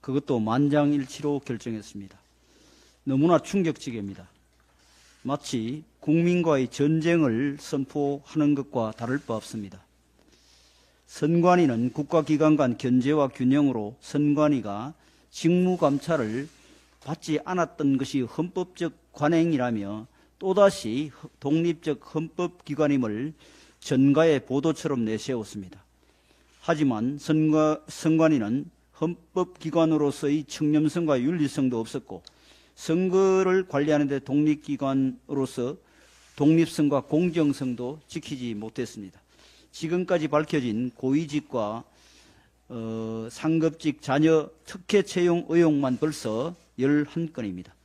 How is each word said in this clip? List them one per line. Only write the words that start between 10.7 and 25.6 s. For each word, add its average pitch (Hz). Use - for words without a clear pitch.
선관위는 160
국가기관 156
간 127
견제와 131
균형으로 123
선관위가 147
직무감찰을 156
받지 151
않았던 156
것이 135
헌법적 170
관행이라며 123
또다시 190
독립적 160
헌법기관임을 147
전가의 143
보도처럼 139
내세웠습니다. 107